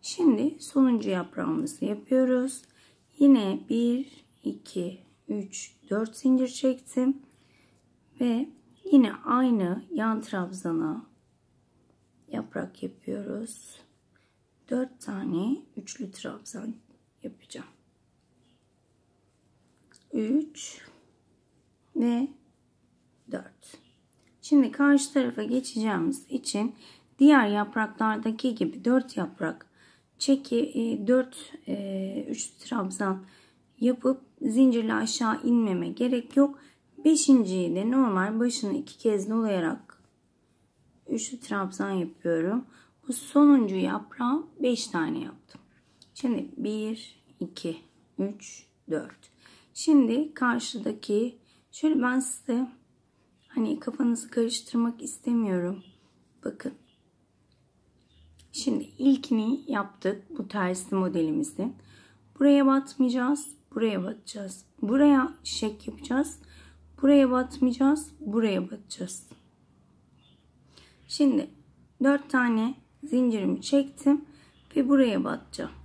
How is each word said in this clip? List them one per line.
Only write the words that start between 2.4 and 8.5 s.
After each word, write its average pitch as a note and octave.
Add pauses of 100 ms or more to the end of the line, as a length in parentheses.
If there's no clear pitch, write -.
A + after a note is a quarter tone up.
Yine C#4
bir, A#3+ (200)
iki, F#3+ (280)
üç, G3+ (140)
dört A3
zincir C4
çektim. B3+ (1000)
Ve B3 (440)